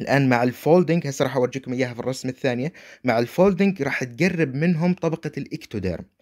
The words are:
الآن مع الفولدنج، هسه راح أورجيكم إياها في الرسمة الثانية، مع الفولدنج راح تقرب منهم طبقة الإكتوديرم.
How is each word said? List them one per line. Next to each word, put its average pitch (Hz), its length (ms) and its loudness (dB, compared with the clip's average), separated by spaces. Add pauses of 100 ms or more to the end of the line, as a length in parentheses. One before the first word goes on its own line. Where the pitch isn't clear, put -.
الآن 131 280 2
مع 123 140 4
الفولدنج، 156 640 2
هسه 139 160 -4
راح 131 140 -2
أورجيكم 127 360 -2
إياها 123 220 -2
في 113 60 -12
الرسمة 127 300 -6
الثانية، 127 420 -2 (320)
مع 117 140 2
الفولدنج 185 640 2
راح 139 220 -2
تقرب 151 500 0
منهم 170 400 2
طبقة 160 440 -4
الإكتوديرم. 95 640 -6 (180)